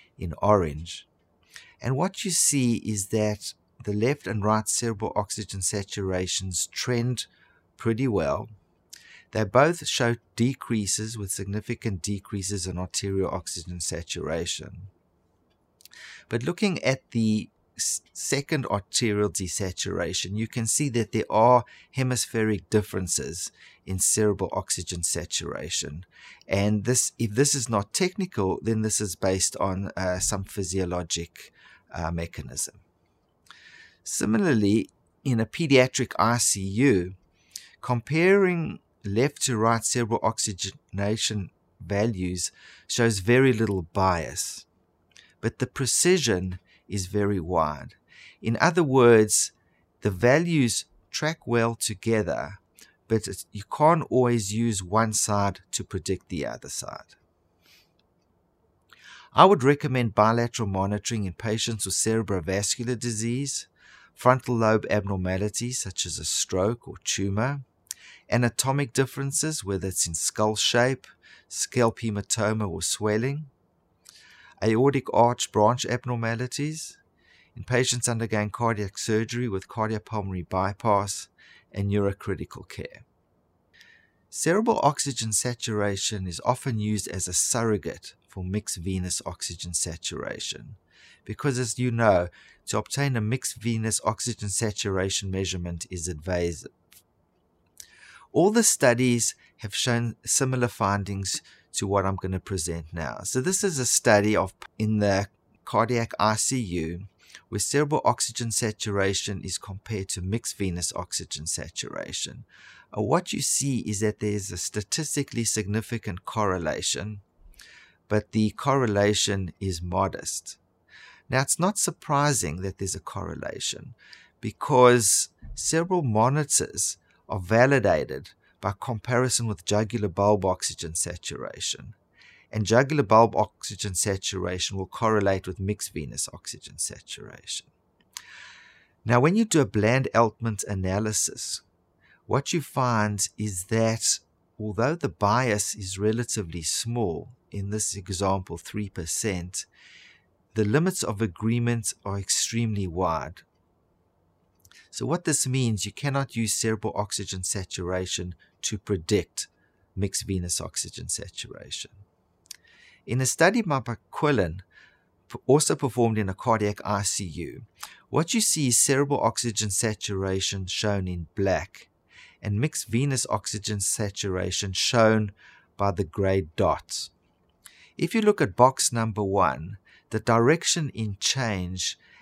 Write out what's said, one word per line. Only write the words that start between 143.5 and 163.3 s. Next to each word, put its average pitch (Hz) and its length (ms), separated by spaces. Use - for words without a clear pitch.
that 113 540
although 107 360
the 170 160
bias 107 640
is 95 240
relatively 104 640
small, 110 640
in 98 180
this 104 260
example, 95 640
three 104 320
percent, 90 800
the 107 100
limits 160 400
of 107 180
agreement 117 720
are 98 140
extremely 104 680
wide. 82 540
So 117 160
what 170 180
this 147 220
means, 120 400
you 101 60
cannot 139 420
use 113 200
cerebral 110 420
oxygen 98 480
saturation 90 920
to 104 160
predict - 680
mixed 95 300
venous 90 340
oxygen 85 480
saturation. - 840
In 123 140
a 131 60
study 196 360